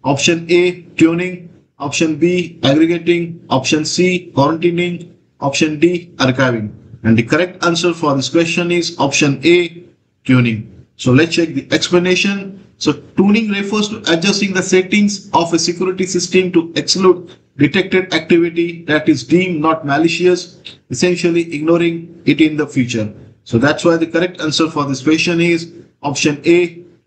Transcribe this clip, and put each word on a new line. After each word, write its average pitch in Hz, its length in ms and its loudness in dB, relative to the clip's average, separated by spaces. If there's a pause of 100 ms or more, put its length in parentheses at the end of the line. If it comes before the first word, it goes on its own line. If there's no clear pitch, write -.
Option 165 460 0
A, 175 320 2 (160)
tuning. 175 520 0 (280)
Option 151 380 -2
B, 175 480 -2
aggregating. 170 840 0
Option 151 360 0
C, 180 500 -2
quarantining. 170 760 -2 (300)
Option 151 380 -2
D, 170 380 0
archiving. 127 560 0 (300)
And 113 120 4
the 120 80 2
correct 170 400 -2
answer 170 300 0
for 147 220 0
this 131 140 -2
question 170 420 0
is 175 260 -2
option 139 460 0
A, 170 400 2 (400)
tuning. 120 600 0 (100)
So - 160 0
let's 160 240 4
check 165 140 0
the 135 220 -6
explanation. 180 920 0 (140)
So 151 160 -2 (240)
tuning 208 320 2
refers 202 400 -4
to 226 80 -8 (140)
adjusting 190 420 0
the 185 80 0
settings 196 720 0
of 170 200 0
a 165 60 2
security 185 460 -2
system 180 480 0
to 165 220 2
exclude 180 560 0 (260)
detected 185 560 0
activity 170 720 -4
that 151 220 -2
is 143 160 0
deemed 180 380 0
not 160 240 0
malicious, 165 760 0 (300)
essentially 170 640 0
ignoring 165 720 0
it 147 160 2
in 151 160 2
the 151 100 -2
future. 120 460 -2 (300)
So - 140 -2
that's 143 280 0
why 170 120 4
the 160 100 0
correct 175 340 -2
answer 156 280 0
for 147 160 -4
this 135 180 -6
question 160 380 0
is 170 300 0 (300)
option 143 440 -2
A 170 380 2 (240)